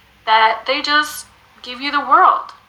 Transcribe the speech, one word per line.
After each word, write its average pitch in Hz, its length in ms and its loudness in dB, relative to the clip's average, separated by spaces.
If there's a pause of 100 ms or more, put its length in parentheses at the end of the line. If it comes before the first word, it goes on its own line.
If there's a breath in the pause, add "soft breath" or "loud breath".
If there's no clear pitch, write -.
(260 soft breath)
that 226 400 2
they 277 160 -2
just 294 460 -2 (340)
give 247 180 -14
you 277 120 -6
the 285 80 0
world. 285 520 2 (180)